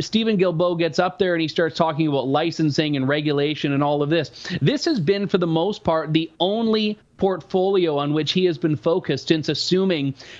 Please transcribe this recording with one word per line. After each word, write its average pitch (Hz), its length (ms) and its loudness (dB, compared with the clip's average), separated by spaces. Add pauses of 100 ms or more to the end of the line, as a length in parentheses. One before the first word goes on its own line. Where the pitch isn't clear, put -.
Stephen 220 380 0
Guilbeault 175 400 0
gets 165 200 0
up 180 200 0
there 180 160 2
and 165 80 0
he 156 60 -2
starts 160 280 -2
talking 160 320 0
about 135 200 0
licensing 151 680 0
and 131 100 0
regulation 147 640 0
and 139 100 0
all 147 200 0
of 143 60 0
this, 156 400 -2 (140)
this 269 240 0
has 311 120 0
been, 196 300 0
for 208 80 0
the 180 100 0
most 165 380 -2
part, 160 300 -2
the 160 260 0
only 214 580 0 (200)
portfolio 185 800 0
on 147 160 0
which 151 180 0
he 185 140 2
has 170 100 2
been 156 180 0
focused 160 540 -2
since 160 220 2
assuming 160 640 0 (260)